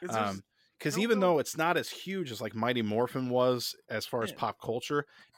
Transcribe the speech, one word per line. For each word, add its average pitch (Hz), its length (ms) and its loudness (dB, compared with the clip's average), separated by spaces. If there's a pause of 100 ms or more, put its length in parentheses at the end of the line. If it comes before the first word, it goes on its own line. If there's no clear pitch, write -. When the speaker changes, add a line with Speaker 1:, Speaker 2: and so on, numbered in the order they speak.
Speaker 1:
It's 175 120 -6
just, 107 240 2
Speaker 2:
Um, 98 60 -12 (360)
'cause 147 140 -2
Speaker 1:
don't 185 100 0
Speaker 2:
even 226 160 4
Speaker 1:
know. 180 140 6
Speaker 2:
though 151 60 4
it's - 180 -4
not 165 200 2
as - 120 0
huge 180 420 -6
as, 107 100 -8
like, 107 140 -6
Mighty 120 260 2
Morphin 123 480 0
was 127 460 2 (140)
as 110 160 -4
far 117 180 -2
as 95 80 -2
Speaker 1:
Yeah. - 60 -16
Speaker 2:
pop 107 240 -2
culture, 131 440 -2 (320)